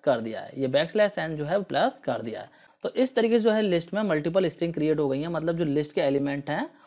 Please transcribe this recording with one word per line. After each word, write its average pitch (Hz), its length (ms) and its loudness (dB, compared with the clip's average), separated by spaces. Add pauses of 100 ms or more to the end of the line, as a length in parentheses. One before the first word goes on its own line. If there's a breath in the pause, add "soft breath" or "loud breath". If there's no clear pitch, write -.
कर 123 180 2
दिया 110 200 -8
है, - 140 -12
ये 135 140 -2
बैकस्लैश 170 480 2
एन 160 180 -4
जो 147 100 -4
है 180 180 0
प्लस 190 360 0
कर 117 220 -4
दिया 110 200 -8
है। 104 80 -16 (340 soft breath)
तो - 80 -2
इस 262 240 0
तरीके 233 220 4
से 214 60 2
जो 226 80 4
है 214 100 2
लिस्ट 175 320 0
में 202 100 0
मल्टीपल 170 440 2
स्ट्रिंग 170 260 -2
क्रिएट 156 260 0
हो 147 100 2
गई 135 120 -2
है, 160 80 -4
मतलब 165 280 -2
जो 170 80 0
लिस्ट 147 280 0
के 180 80 0
एलिमेंट 139 480 0
हैं 196 200 -2 (180 soft breath)